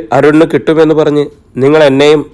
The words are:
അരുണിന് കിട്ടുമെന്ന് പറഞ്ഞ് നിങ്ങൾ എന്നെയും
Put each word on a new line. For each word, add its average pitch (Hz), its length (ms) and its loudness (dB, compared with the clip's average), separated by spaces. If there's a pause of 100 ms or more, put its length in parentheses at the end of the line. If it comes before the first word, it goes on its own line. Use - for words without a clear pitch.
(120)
അരുണിന് 147 400 2
കിട്ടുമെന്ന് 156 480 0
പറഞ്ഞ് 147 260 -2 (360)
നിങ്ങൾ 147 180 2 (100)
എന്നെയും 143 300 2 (140)